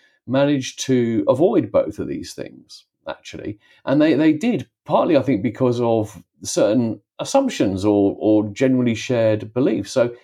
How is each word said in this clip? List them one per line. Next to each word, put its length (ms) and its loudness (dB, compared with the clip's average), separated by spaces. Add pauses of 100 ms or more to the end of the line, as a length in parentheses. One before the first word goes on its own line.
(280)
managed 540 -2
to 480 0
avoid 420 2
both 260 -2
of 100 -6
these 260 -10
things, 520 -16 (220)
actually. 500 -12 (280)
And 160 0
they, 120 4
they 200 4
did, 340 -2 (160)
partly, 340 2
I 40 2
think, 200 0
because 380 -2
of 420 -2 (220)
certain 580 0 (200)
assumptions 600 -2
or, 360 4
or 300 2
generally 460 0
shared 580 -2
beliefs. 380 -2
So 320 0